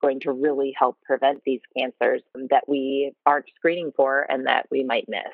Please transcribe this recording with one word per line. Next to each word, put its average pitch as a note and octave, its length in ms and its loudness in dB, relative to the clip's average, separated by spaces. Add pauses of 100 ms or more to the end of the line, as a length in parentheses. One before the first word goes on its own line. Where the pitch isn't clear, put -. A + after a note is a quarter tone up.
going C3+ 200 2
to D3+ 120 -2
really C#3 440 0
help B2+ 280 2
prevent C#3 400 0
these C3 160 -2 (160)
cancers B2 460 -2 (280)
that C#3 160 4
we C#3 460 -2 (140)
aren't D3 280 2
screening E3+ 400 -2
for C3+ 340 2
and C3 180 -2
that B2+ 240 2
we C3+ 120 0
might A#2+ 260 -2
miss, G#2+ 120 -6 (140)